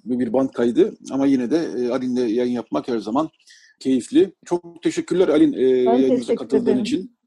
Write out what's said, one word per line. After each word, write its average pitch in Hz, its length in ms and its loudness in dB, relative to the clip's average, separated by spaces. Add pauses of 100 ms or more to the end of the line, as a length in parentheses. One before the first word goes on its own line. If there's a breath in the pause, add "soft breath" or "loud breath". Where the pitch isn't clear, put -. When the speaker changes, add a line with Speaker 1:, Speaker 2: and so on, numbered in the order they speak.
Speaker 1:
bu 120 160 -4
bir 117 140 -2
band 135 160 2
kaydı 127 440 2 (180)
ama 135 140 0
yine 127 260 2
de, 156 260 0
e, 123 120 -2
Ali'nle 127 400 -2
yayın 123 240 0
yapmak 120 340 -6
her 120 100 -2
zaman 117 320 -4 (500 soft breath)
keyifli. 135 520 2 (140)
Çok 170 380 -8
teşekkürler 175 440 0
Alin, 151 260 4
e, 85 40 -8
Speaker 2:
Ben 113 60 0
Speaker 1:
yayınımıza 127 520 2
Speaker 2:
teşekkür - 200 -2
Speaker 1:
katıldığın - 300 -2
Speaker 2:
ederim. 247 160 2
Speaker 1:
için. 311 340 -4 (100)